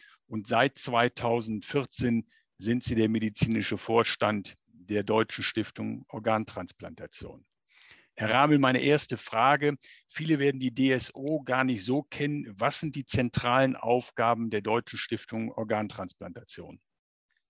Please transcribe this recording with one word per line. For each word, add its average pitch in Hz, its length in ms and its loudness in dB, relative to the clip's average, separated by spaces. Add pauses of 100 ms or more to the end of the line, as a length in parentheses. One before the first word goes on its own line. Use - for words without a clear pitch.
(280)
und 107 200 -6
seit 123 300 2
zweitausendvierzehn 120 1500 0 (300)
sind 117 240 0
Sie - 100 -4
der 110 160 4
medizinische 110 720 0
Vorstand 107 760 2 (120)
der 104 340 -4
Deutschen 110 420 0
Stiftung 110 640 -4
Organtransplantation. 107 1400 -6 (680)
Herr 107 160 -4
Ramel, 143 300 6
meine 127 220 4
erste 139 360 2
Frage. 139 600 2 (300)
Viele 160 300 -2
werden 139 220 0
die 127 120 -2
D 131 200 2
S 123 240 -2
O 143 260 -4
gar 127 220 0
nicht 123 200 0
so 123 200 0
kennen. 147 540 -6
Was 120 220 0
sind 151 160 -6
die 139 100 -8
zentralen 127 680 2
Aufgaben 117 760 0
der 107 100 -2
Deutschen 113 380 -2
Stiftung 113 520 -6
Organtransplantation? 101 1300 -8 (720)